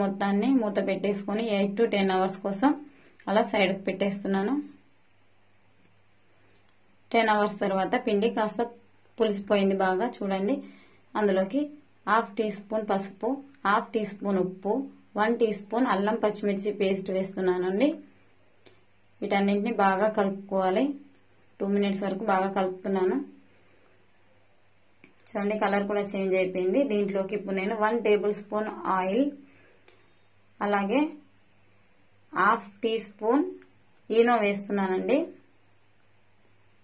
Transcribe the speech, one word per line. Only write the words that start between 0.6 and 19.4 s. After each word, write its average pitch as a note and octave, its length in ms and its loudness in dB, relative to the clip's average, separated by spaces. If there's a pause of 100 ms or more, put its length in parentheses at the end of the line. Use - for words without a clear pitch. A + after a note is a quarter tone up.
మూత G#3 260 -2
పెట్టేసుకొని G3+ 560 -2 (140)
ఎయిట్ G3+ 220 0
to A#3 120 4
టెన్ G3 240 2
అవర్స్ F#3+ 300 0
కోసం G3+ 260 2 (600)
అలా G#3 200 4
సైడ్కి F#3+ 360 2
పెట్టేస్తున్నాను. G3 680 -2 (2500)
టెన్ A3+ 220 4
అవర్స్ G#3 280 2
తర్వాత F#3+ 300 0 (140)
పిండి G#3 300 2
కాస్త A3 260 -2 (560)
పులిసిపోయింది G3+ 640 2
బాగా. F#3 220 0 (100)
చూడండి, G3 400 -2 (640)
అందులోకి G3 420 2 (480)
హాఫ్ A3 300 2
టీ A3 80 0 (100)
స్పూన్ G#3+ 340 -6
పసుపు, G3 400 -2 (360)
హాఫ్ G#3+ 280 0
టీ G#3+ 160 0
స్పూన్ G3 340 -2
ఉప్పు, G3 280 -4 (480)
వన్ A3+ 220 2
టీ A3 60 6 (120)
స్పూన్ B3 340 0
అల్లం G#3 300 2
పచ్చిమిర్చి G3+ 560 0
పేస్ట్ F#3+ 380 0
వేస్తున్నానండి. F#3+ 680 0 (1300)
వీటన్నింటినీ G3+ 540 0 (100)